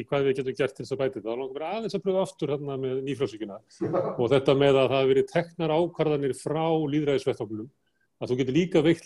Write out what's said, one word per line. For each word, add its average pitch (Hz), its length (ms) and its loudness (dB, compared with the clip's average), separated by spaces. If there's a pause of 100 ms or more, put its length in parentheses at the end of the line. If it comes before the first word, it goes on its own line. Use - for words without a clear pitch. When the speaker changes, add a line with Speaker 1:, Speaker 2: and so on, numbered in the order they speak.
Speaker 1:
hvað 143 160 2
við 135 120 2
getum 131 200 -4
gert 139 200 0
til 127 80 -12
þess 123 100 -8
að 127 80 -8
bæta 131 160 0
þetta, 101 100 -8
þá 117 80 -4
langar 135 160 -8
mig 151 240 -8
aðeins 220 200 -6
að 170 100 -6
pröfa 190 180 2
aftur 147 280 -4
þarna 143 280 -4
með 131 140 -2 (100)
nýfrjálshyggjuna 110 560 -4
Speaker 2:
Já. - 400 -4 (160)
Speaker 1:
og 120 160 0
þetta 139 240 4
með 139 240 6
að 131 80 4
það 131 80 0
hafi 135 160 2
verið 135 160 2
teknar 165 480 -2
ákvarðanir 151 640 0
frá 156 260 -2 (220)
lýðræðisvettvangnum, 131 800 -2 (540)
að 113 100 -4
þú 127 80 0
getur 127 160 0
líka 175 300 2
veikt 165 200 2